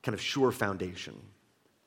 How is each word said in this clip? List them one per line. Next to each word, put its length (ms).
kind 100
of 80
sure 300
foundation. 640